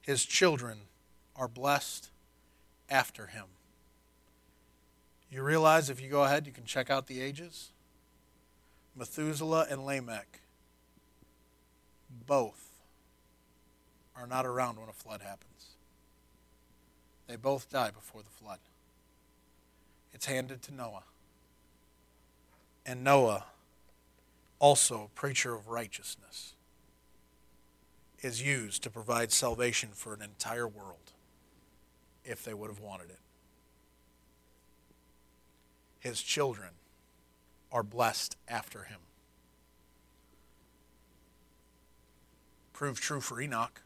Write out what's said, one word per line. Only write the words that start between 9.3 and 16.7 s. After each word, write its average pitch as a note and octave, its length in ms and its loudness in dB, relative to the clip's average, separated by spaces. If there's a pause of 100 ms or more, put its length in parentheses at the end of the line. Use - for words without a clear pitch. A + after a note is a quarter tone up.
and C3+ 160 -4
Lamech, B2 560 -6 (1900)
both C3 440 0 (1500)
are B2 100 -12
not B2+ 200 0
around B2 320 0
when A2 100 -16
a G#2 60 -18
flood G#2+ 260 -12
happens. G2 280 -14 (1800)